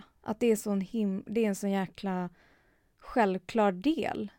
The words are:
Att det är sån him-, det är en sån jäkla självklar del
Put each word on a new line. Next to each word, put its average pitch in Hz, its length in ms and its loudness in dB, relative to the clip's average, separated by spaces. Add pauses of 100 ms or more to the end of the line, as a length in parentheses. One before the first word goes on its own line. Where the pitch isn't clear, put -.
(220)
Att - 180 -6
det 240 120 4
är 220 40 6
sån 202 260 -2
him-, 196 460 -2
det 220 180 0
är - 20 2
en 196 80 0
sån 202 160 -2
jäkla 185 580 -2 (680)
självklar 202 720 2
del 220 680 -2